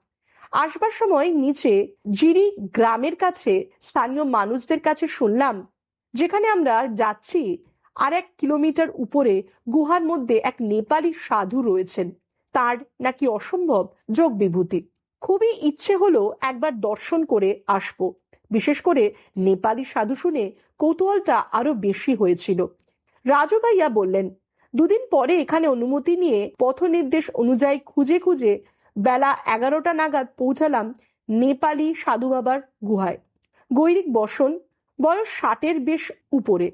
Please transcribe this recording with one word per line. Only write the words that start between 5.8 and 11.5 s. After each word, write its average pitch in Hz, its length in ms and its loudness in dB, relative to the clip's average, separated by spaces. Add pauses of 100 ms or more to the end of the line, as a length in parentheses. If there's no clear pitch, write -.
যেখানে 359 360 0
আমরা 269 380 2
যাচ্ছি 214 800 -4 (300)
আর 277 180 0
এক 359 260 -4
কিলোমিটার 302 560 0
উপরে 226 480 0 (300)
গুহার 320 320 2
মধ্যে 254 340 0
এক 254 220 -2
নেপালি 240 520 0
সাধু 220 500 -2